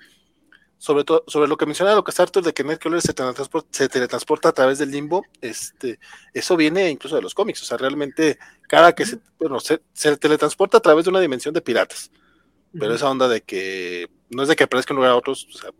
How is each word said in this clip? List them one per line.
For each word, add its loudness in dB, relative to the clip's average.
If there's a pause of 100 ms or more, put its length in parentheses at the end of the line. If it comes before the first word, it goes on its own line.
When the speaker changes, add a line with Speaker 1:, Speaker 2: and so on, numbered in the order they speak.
(760)
Speaker 1:
Sobre 0
todo, 2
sobre 2
lo 0
que -2
mencionaba 2
Lucas 0
Arthur 2
de 0
que -6
Nightcrawler -4
se -4
teletranspor-, -6
se -2
teletransporta 0
a 0
través 2
del -4
limbo, -4 (160)
este, -10 (340)
eso -2
viene 2
incluso -6
de 0
los -10
cómics, -4
o -14
sea, -6
realmente -2 (300)
cada 8
que -4
se, -6 (220)
bueno, -4
se, -2 (120)
se 0
teletransporta 2
a 8
través 4
de 0
una 2
dimensión -2
de -4
piratas, -2 (600)
pero -6
Speaker 2:
Ujú. -2
Speaker 1:
esa -2
onda 2
de 0
que, -8 (220)
no -6
es 0
de 2
que 4
aparezca -2
en -2
un -2
lugar 4
a 4
otro, -2
o -6
sea, -18